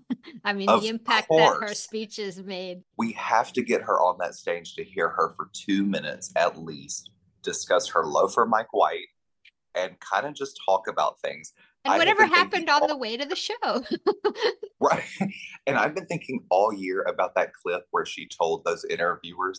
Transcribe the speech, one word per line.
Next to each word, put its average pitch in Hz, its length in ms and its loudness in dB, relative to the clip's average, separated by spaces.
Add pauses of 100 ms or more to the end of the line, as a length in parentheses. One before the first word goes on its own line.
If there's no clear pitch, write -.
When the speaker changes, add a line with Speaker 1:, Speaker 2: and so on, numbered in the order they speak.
(120)
Speaker 1:
<laughs> 247 320 -14
I 202 80 0
mean, 196 160 -2
Speaker 2:
Of 214 140 6
Speaker 1:
the 220 60 -2
impact 226 420 0
that 160 240 8
her - 60 -4
Speaker 2:
course. 208 200 -6
Speaker 1:
speeches 208 600 -8
made. 185 400 -10 (160)
Speaker 2:
We 226 140 -2
have - 420 0
to 123 80 0
get 113 200 2
her 98 180 2
on 90 200 2
that 85 140 -4
stage 85 400 -6
to 82 100 -8
hear 90 240 -2
her 85 280 -2
for 85 180 -10
two 98 320 0
minutes 76 500 -4
at 85 220 2
least 76 520 -12 (320)
discuss 90 460 0
her 82 160 0
love 80 300 2
for 117 100 4
Mike 113 280 -2
White 87 340 0 (680)
and 90 220 -4 (160)
kinda 120 200 0
just - 340 -10
talk 95 220 2
about 80 320 -2
things. 73 340 -10 (320)
Speaker 1:
And 269 60 4
Speaker 2:
I 294 40 6
have 320 60 4
Speaker 1:
whatever 403 220 4
Speaker 2:
been 359 60 4
thinking 349 140 6
Speaker 1:
happened 349 260 -2
on 294 120 6
Speaker 2:
all - 60 2
Speaker 1:
the 294 100 -2
way 233 180 -6
to 277 80 -4
the 330 120 -6
show. 370 540 -4
<laughs> - 40 -4 (840)
Speaker 2:
Right. 147 260 2 (140)
<laughs> 196 140 -2 (340)
And 135 120 2
I've 143 160 2
been 180 120 -8
thinking 135 440 -6
all 101 220 4
year 95 320 -4
about 90 320 -2
that 92 180 0
clip - 380 -4
where 87 140 0
she 78 220 -12
told - 360 0
those 85 200 -2
interviewers 87 760 -4